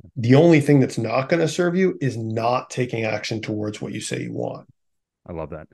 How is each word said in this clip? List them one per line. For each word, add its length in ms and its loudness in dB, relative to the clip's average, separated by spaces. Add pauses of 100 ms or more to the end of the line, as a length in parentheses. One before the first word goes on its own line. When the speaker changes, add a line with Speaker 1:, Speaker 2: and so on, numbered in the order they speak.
(160)
Speaker 1:
the 200 4
only 240 8
thing 200 4
that's 180 2
not 320 -2
gonna 180 2
serve 280 -2
you 260 0
is 160 -2
not 520 -2
taking 340 -4
action 380 -4
towards 400 -6
what 120 -10
you 80 -8
say 200 -6
you 120 -8
want. 340 -8 (580)
Speaker 2:
I 60 -16
love 200 -10
that. 220 -14